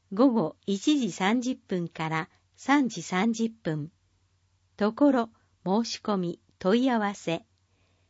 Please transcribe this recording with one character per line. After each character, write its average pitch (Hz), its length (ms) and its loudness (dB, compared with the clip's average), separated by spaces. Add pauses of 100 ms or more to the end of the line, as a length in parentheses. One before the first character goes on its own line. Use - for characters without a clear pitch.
(120)
午 247 180 4
後 208 260 0 (100)
一 240 320 0
時 220 140 -2
三 214 280 0
十 247 140 -4
分 175 320 -6
か 160 220 -6
ら 160 200 -4 (280)
三 269 320 2
時 180 120 -8
三 185 320 0
十 226 180 -2
分。 156 420 -6 (840)
と 208 160 0
こ 277 200 4
ろ、 233 180 0 (340)
申 202 200 0
し - 180 -10
込 208 140 -2
み、 175 240 -4 (180)
問 226 260 2
い 269 60 2
合 240 80 0
わ 202 160 -2
せ。 - 320 -6 (640)